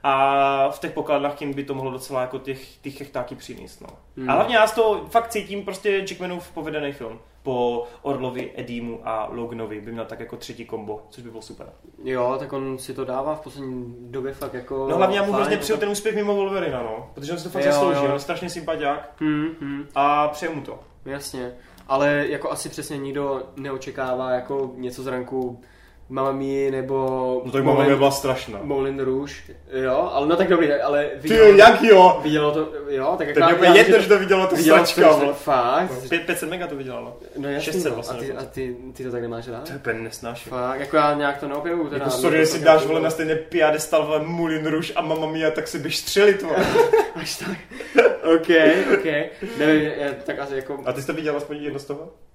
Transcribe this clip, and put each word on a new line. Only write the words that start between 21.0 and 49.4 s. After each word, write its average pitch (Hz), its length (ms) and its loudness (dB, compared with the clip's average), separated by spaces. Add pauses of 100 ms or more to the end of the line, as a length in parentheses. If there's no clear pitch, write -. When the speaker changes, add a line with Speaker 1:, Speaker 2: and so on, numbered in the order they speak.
Speaker 2:
Jasně, 135 460 -10 (360)
ale 143 420 0
jako 139 220 -6
asi 147 180 -8
přesně 147 280 -12
nikdo 139 460 -6 (120)
neočekává 131 760 -6
jako 131 440 -4
něco 127 280 -10
z 127 40 -8
ranku 127 540 -6 (480)
Mamma 135 220 -2
Mia 135 400 -2
nebo 131 720 -4
Speaker 1:
No 123 60 -8
tak 135 120 0
Mamma 131 200 4
Mia 143 60 4
Speaker 2:
Moulin-, 139 80 4
Speaker 1:
byla 135 140 4
strašná. 127 520 -4
Speaker 2:
Moulin 139 360 -4
Rouge, 135 340 -4 (380)
jo, 135 420 -2
ale 139 140 0
no 165 80 4
tak 185 120 2
dobrý, 165 260 4
ale 143 320 0
Speaker 1:
Ty - 140 -8
Speaker 2:
vidělo 220 280 8
Speaker 1:
jo, 202 80 12
jak 214 260 12
jo? 190 420 10
Speaker 2:
vidělo 151 280 2
to, 156 180 -2 (200)
jo, 139 280 -2
tak 156 100 -4
jako 151 120 2
Speaker 1:
To 165 60 8
mě 170 60 8
Speaker 2:
já, 175 40 6
Speaker 1:
úplně 175 140 8
Speaker 2:
já 175 60 12
Speaker 1:
jedno, 208 220 10
Speaker 2:
myslím, 196 60 6
Speaker 1:
že 185 60 -4
to 202 100 8
vidělo, 190 280 2
to 185 80 0
Speaker 2:
vidělo 156 220 6
Speaker 1:
sračka, 170 360 6
Speaker 2:
to 147 60 4
Speaker 1:
vole. 143 140 2
Speaker 2:
fakt? 139 580 0 (120)
Speaker 1:
No, - 60 -14
pět, 170 160 -2
pět 180 140 -4
set 156 100 -6
mega 180 180 -8
to 147 80 -10
vydělalo. 120 420 -12 (200)
Speaker 2:
No 143 120 -6
jasný, 147 240 -4
Speaker 1:
Šest 190 100 -2
set 151 60 -2
Speaker 2:
no. 120 60 -4
Speaker 1:
vlastně 117 220 -8
Speaker 2:
A 117 40 -10
ty, 135 60 -8
Speaker 1:
dokonce. 131 200 -10
Speaker 2:
a - 60 -18
ty, 127 220 -8 (180)
ty 131 100 -14
to 127 80 -8
tak 120 100 -6
nemáš 117 260 -10
rád? 123 180 -12
Speaker 1:
To 160 60 -14
je 139 60 -12
úplně 120 220 -6
nesnáším. 113 500 -12
Speaker 2:
Fakt, 127 300 -6
jako 143 180 -2
já 147 160 4
nějak 143 260 -2
to 151 80 -10
neobjevuju 151 420 -6
teda, 139 160 -6
Speaker 1:
Jako 127 100 -2
Speaker 2:
mě 123 60 -4
Speaker 1:
sorry, 160 160 2
Speaker 2:
to 160 40 4
Speaker 1:
jestli 156 180 2
Speaker 2:
fakt 147 60 -4
Speaker 1:
dáš, 160 160 8
Speaker 2:
jako 135 60 -2
Speaker 1:
vole, 160 140 0
na 160 80 0
stejný 160 260 -2 (140)
piedestal, 156 560 2
vole, 151 180 -2
Moulin 160 440 -4
Rouge 156 260 -4
a 175 80 -2
Mamma 160 260 -4
Mia, 160 240 -2
tak 156 160 -6
si 160 120 -8
běž 151 180 -6
střelit, 196 440 2
vole. 165 140 -2 (340)
Speaker 2:
<laughs> - 260 2
Až 165 220 -8
tak. 190 200 -8 (800)
Ok, 160 120 0 (460)
ok. - 120 0 (520)